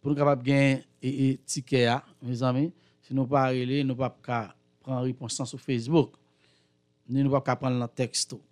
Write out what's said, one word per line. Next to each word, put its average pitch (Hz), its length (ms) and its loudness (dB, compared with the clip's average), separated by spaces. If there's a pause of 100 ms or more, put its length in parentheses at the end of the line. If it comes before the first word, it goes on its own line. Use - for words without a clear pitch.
pou 151 80 -6
nou 143 80 0
kapab 143 240 2
gen 135 380 4 (180)
e, 127 120 -4
e, 135 160 0 (200)
tikè 127 480 0
a, 135 60 0 (260)
mes 120 200 -4
amis, 135 260 0 (340)
si - 80 -10
nou 131 160 -2
pa 135 240 2
rele, 127 320 -2
nou 131 140 -2
pa 127 100 0 (160)
ka 120 140 -2 (420)
pran 127 240 -4
repons 127 320 -6
sa 131 80 -6
sou 127 160 -14
Facebook. 131 540 2 (880)
Ni 131 160 -2
nou 139 140 2
pa 131 100 2
ka 127 140 2
pran 127 180 -2
nan 120 160 -4
texto. - 460 -6 (120)